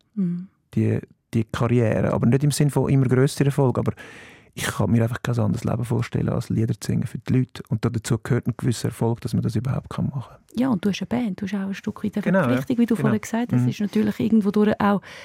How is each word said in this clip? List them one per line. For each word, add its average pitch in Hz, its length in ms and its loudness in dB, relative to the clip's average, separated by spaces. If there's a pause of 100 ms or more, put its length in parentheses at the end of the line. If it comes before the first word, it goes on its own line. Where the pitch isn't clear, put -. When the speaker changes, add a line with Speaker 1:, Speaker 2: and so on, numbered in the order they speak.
(140)
Speaker 1:
Mhm. 180 340 -2 (260)
Speaker 2:
die, 110 260 2 (340)
die 117 100 2
Karriere. 117 720 2
Aber - 120 0
nicht 135 180 4
im 147 60 4
Sinn 147 200 2
von - 180 0
immer 135 160 4
grösser 127 400 2
Erfolg, 135 340 2
aber 120 140 0 (640)
ich - 100 -8
kann - 280 0
mir 113 100 4
einfach 117 180 -2
kein 120 180 -2
anderes 110 260 0
Leben 120 200 -2
vorstellen, - 440 -2
als - 200 -2
Lieder 113 320 0
zu - 120 -4
singen - 140 0
für - 120 -8
die - 220 -4
Leute. - 280 -6
Und 110 160 -4
dazu 117 380 0
gehört 120 240 -2
ein 120 100 -2
gewisser 117 320 -2
Erfolg, 117 320 -2
dass - 140 -6
man 117 80 2
das 117 140 -2
überhaupt - 420 -4
machen - 140 -2
kann. - 260 -10 (180)
Speaker 1:
Ja, 254 120 0
und 208 160 -2
du 208 40 2
hast 190 140 -4
eine 180 60 -10
Band, 226 340 -4
du 196 40 -6
hast 196 80 -6
auch 196 120 -4
ein 196 80 -6
Stück - 300 -10
weit 208 100 -4
eine 208 80 -2
Speaker 2:
Genau, 190 160 2
ja. 165 60 4
Speaker 1:
Verpflichtung, 135 340 0
wie 233 80 4
du 233 80 2
Speaker 2:
Genau. 180 140 0
Speaker 1:
vorhin 214 120 2
gesagt 240 320 -4
hast. - 0 -
Das 123 100 4
Speaker 2:
Mhm. 127 60 2
Speaker 1:
ist - 120 -4
natürlich 208 400 0
irgendwo 214 300 2
durch 208 300 2
auch 202 220 2 (220)